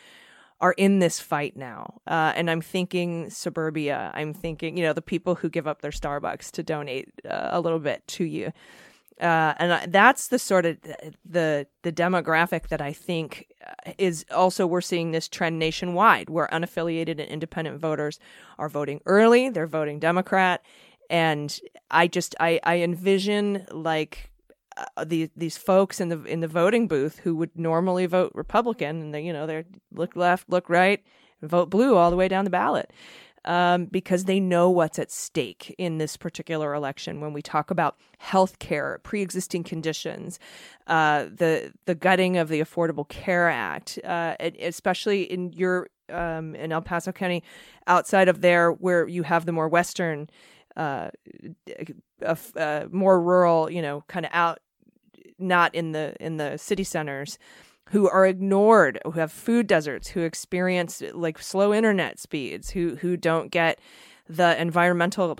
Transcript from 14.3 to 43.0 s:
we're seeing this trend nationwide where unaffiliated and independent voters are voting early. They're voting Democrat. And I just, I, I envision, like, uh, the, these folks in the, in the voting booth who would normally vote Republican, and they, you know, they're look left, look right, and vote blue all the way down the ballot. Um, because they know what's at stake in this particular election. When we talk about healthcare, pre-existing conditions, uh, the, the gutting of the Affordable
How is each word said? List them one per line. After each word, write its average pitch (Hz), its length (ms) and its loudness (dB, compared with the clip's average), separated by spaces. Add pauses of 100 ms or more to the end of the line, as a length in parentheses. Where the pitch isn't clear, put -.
we're 175 140 0
seeing 170 300 -4
this 165 180 -4
trend 165 280 -4
nationwide 170 720 2
where 156 180 0
unaffiliated 165 640 -4
and 156 100 -8
independent 156 580 -8
voters 151 400 -4 (380)
are 151 100 -6
voting 143 380 -6
early. 233 440 6
They're 165 180 -4
voting 151 320 -4
Democrat. 180 680 2 (440)
And 156 480 0 (320)
I 170 180 4
just, - 340 -4
I, 165 240 2
I 175 140 2
envision, 196 920 0
like, 156 600 -6 (440)
uh, - 300 -10
the, 160 320 -2
these 165 200 -6
folks 196 440 2
in 175 80 -2
the, 160 140 -6
in 165 180 -4
the 160 80 -4
voting 190 400 2
booth 151 300 -2
who 170 180 -2
would 165 200 -6
normally 175 500 0
vote 180 280 2
Republican, 180 640 -2
and 151 120 -10
they, 151 80 -8
you 170 100 -6
know, 156 160 -6
they're 160 160 -6 (300)
look - 240 -6
left, 180 320 2
look 180 200 0
right, 185 320 4 (380)
and 156 100 -12
vote 175 200 2
blue 226 260 6
all 170 160 6
the 180 60 2
way 185 100 4
down 190 160 0
the 196 80 -4
ballot. 202 400 0 (540)
Um, 175 400 2
because 185 400 -2
they 190 140 2
know 180 320 4
what's 165 260 2
at - 140 -6
stake - 640 -8
in 165 220 -4
this 156 180 -6
particular 156 560 -6
election. 147 480 -6
When 151 100 -8
we 147 120 -10
talk - 260 -2
about 175 260 0 (240)
healthcare, 175 840 0
pre-existing 185 600 -4
conditions, 160 760 -8 (480)
uh, 151 380 4
the, 127 460 -2 (140)
the 180 80 0
gutting 185 440 2
of 160 120 0
the 156 100 0
Affordable 156 480 -2